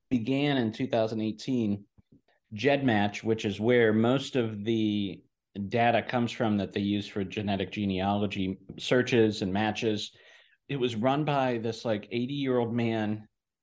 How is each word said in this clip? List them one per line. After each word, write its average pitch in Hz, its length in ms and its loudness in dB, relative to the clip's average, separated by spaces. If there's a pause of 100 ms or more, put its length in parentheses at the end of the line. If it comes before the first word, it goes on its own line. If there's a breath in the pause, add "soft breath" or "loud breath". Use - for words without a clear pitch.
(100)
began 135 480 0
in 113 140 0
two 131 140 -4
thousand 113 360 0
eighteen, 107 640 -2 (680)
GEDmatch, 110 680 2
which 110 220 0
is 101 140 -4
where 113 340 6
most 127 420 2
of 110 260 -2
the 104 600 -2 (460)
data 117 340 2
comes 120 300 -2
from 107 260 0
that 95 160 -2
they 107 60 -2
use 101 280 0
for 101 160 -4
genetic 98 480 -4
genealogy 98 840 -2 (200)
searches 120 640 2
and 98 100 -2
matches, 107 600 -2 (580 soft breath)
it 143 100 -4
was 123 180 -2
run 135 280 2
by 135 340 0
this, 113 280 -6
like, 104 260 -2
eighty-year-old 123 600 -2
man 110 520 -2 (360)